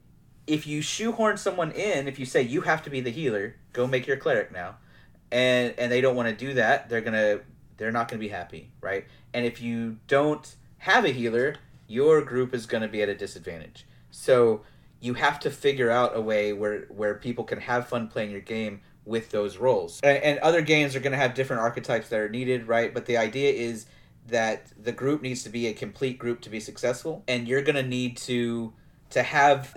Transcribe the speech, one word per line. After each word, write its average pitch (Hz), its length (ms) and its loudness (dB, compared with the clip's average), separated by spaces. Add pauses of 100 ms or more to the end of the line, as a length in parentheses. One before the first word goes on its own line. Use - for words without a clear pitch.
(480)
if 151 180 0
you 151 160 -4
shoehorn 220 540 0
someone 175 340 -2
in, 160 380 -2
if 135 100 -8
you 131 80 -6
say, 139 160 2
"You 127 200 0
have 160 200 0
to 151 80 -12
be 135 100 -4
the 123 100 -4
healer, 117 440 -2 (180)
go 123 140 0
make 131 220 0
your 135 80 0
cleric 127 340 0
now," 92 280 -12 (520)
and, 123 480 2
and 120 140 0
they 127 80 4
don't 127 160 4
wanna 117 160 0
do 127 220 -6
that, 123 340 4
they're 113 140 -2
gonna, 107 380 2 (360)
they're 110 160 -4
not 117 160 -2
gonna 120 100 -8
be 107 120 -8
happy, 87 500 -12
right? 98 240 -6 (280)
And 120 140 -2
if 117 160 -6
you 117 360 -4 (100)
don't 151 440 2 (260)
have 214 260 4
a 165 60 2
healer, 123 440 0 (320)
your 147 360 4
group 127 300 -2
is 113 140 -4
gonna 110 220 -2
be 104 120 -2
at 104 80 2
a 101 60 -2
disadvantage. 87 720 -12 (240)
So 117 520 4 (360)
you 120 160 -4
have 147 260 2
to 147 100 -2
figure 131 400 2
out 120 260 2
a 113 40 0
way 107 320 0
where, 104 360 -4
where 104 260 -2
people 117 300 -6
can 104 160 -6
have 123 260 -2
fun 117 220 -4
playing 107 240 -6
your 98 80 -10
game 107 400 -6 (240)
with 113 260 -6
those 104 260 -2
roles. 104 460 0
And, 139 160 6
and 143 220 2
other 165 220 4
games 147 340 2
are 131 40 -4
gonna 131 160 0
have 127 180 0
different 127 280 -2
archetypes 117 460 -2
that 113 100 -2
are 107 100 -2
needed, 123 380 -2
right? 117 260 2
But 117 140 -6
the 117 120 2
idea 131 340 2
is 117 340 -4 (400)
that 113 460 -2 (100)
the 120 80 -4
group 139 320 0
needs 127 220 -6
to - 40 -12
be 117 200 -2
a 107 60 -4
complete 123 440 -4
group 120 220 -4
to - 100 -18
be 107 80 -8
successful, 123 680 -4
and 123 180 0
you're 131 160 2
gonna 139 220 2
need 123 320 -2
to, 117 560 -2 (380)
to 123 140 2
have 143 520 4